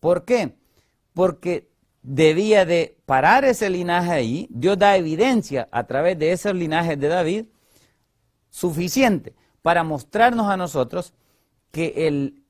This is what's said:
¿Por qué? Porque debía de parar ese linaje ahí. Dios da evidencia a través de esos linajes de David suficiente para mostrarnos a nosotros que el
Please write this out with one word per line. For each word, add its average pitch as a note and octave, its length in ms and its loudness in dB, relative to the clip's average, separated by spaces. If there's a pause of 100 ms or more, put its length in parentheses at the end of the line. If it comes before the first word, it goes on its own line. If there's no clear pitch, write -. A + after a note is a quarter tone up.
¿Por F3 240 0
qué? A3 320 -2 (560)
Porque F3 560 -4 (320)
debía D#3+ 640 2
de E3+ 400 -2
parar E3 400 4
ese A3+ 240 0
linaje F3 420 -2
ahí. C3+ 380 -2
Dios F3+ 280 -2
da G3+ 200 4
evidencia D#3+ 720 -2
a A#2+ 160 -4
través D#3+ 320 -2
de D#3 140 0
esos G3 200 -4
linajes E3 460 -2
de C#3 80 -2
David F3+ 380 -2 (1040)
suficiente F3+ 840 -2 (280)
para E3+ 220 2
mostrarnos G#3 680 0
a F#3+ 80 -2
nosotros E3+ 560 -4 (580)
que D#3+ 360 -4
el C#3 420 -4